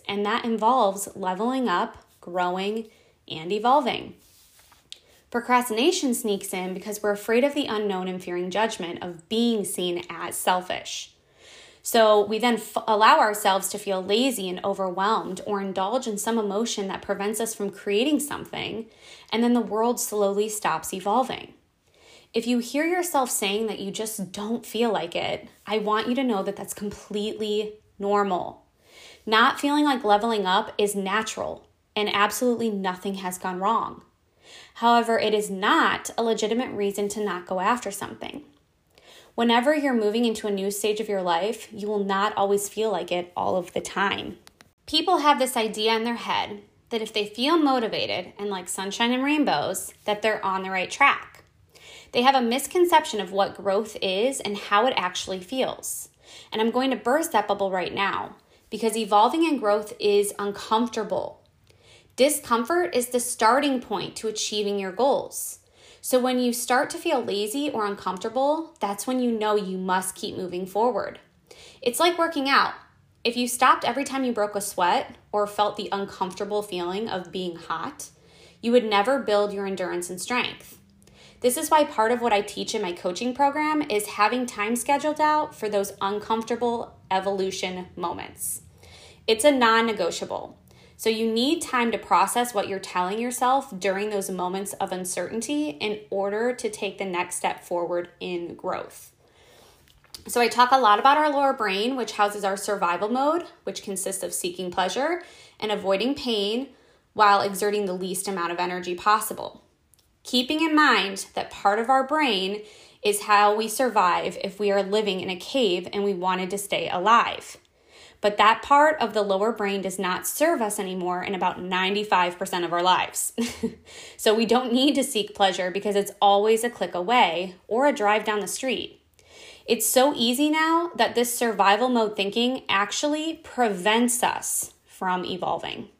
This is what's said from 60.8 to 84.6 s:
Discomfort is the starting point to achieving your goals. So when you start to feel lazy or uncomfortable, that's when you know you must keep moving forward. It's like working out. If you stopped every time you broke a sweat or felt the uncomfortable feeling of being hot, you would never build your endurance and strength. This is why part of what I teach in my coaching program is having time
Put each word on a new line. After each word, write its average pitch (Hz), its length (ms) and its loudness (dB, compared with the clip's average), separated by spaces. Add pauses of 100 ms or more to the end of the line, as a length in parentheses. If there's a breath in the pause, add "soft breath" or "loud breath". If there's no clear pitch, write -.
Discomfort 294 800 2
is 247 140 0
the 247 100 0
starting 247 640 2
point 165 340 -6
to 220 140 -6
achieving 208 500 -4
your 190 140 -6
goals. - 680 -2 (400 soft breath)
So - 180 0
when 247 220 2
you 247 140 2
start 254 380 0
to 339 60 -8
feel 320 240 0
lazy 214 480 -4
or 226 160 -2
uncomfortable, 226 920 -2
that's 202 260 -4
when 254 140 0
you 247 120 2
know 214 260 2
you 190 200 -4
must 185 380 -2
keep - 220 -8
moving 180 280 -6
forward. 214 540 0 (640 loud breath)
It's 240 180 0
like 339 180 4
working 320 300 0
out. 262 260 4 (520)
If 240 100 0
you 247 140 0
stopped 294 340 4
every 240 220 -2
time 269 180 -4
you 247 80 0
broke 208 240 -2
a 196 60 -2
sweat 196 560 0 (160)
or 208 120 2
felt 208 300 0
the 196 160 -8
uncomfortable 196 720 -4
feeling 185 480 -6
of 175 240 -6
being 180 240 -6
hot, - 540 -10 (500 soft breath)
you 233 100 0
would 240 140 6
never 214 340 2
build 208 320 2
your 196 140 -6
endurance 180 440 -4
and 180 120 -10
strength. - 560 -6 (640 loud breath)
This 247 160 2
is 311 120 -4
why 311 140 6
part 220 300 2
of 233 80 0
what 233 100 2
I 202 80 6
teach 196 340 -6
in 220 80 -2
my 180 120 -4
coaching 185 400 -4
program 302 480 2
is 208 260 0
having 226 380 0
time 226 320 -4